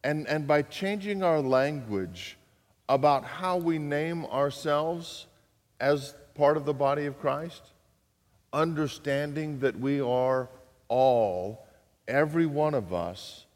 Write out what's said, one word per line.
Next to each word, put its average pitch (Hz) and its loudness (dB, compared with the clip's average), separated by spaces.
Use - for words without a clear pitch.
And, 147 -2
and 147 -2
by 147 4
changing 196 -4
our 160 4
language 123 -2
about 139 4
how 185 -4
we 165 0
name 151 -4
ourselves 151 -2
as 139 0
part 147 4
of 143 -4
the 151 0
body 143 0
of 139 -8
Christ, 151 -4
understanding 147 -2
that 127 0
we 139 0
are 127 2
all, 113 2
every 156 2
one 151 0
of 95 -2
us 87 -6